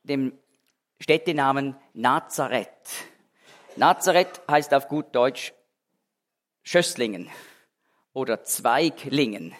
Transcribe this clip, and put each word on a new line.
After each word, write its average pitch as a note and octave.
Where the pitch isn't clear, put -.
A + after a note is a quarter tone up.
dem C3+
Städtenamen C#3
Nazareth. B2
Nazareth F3+
heißt D3
auf C#3
gut D3+
Deutsch B2+
Schösslingen A#2+
oder A#2
Zweiglingen. B2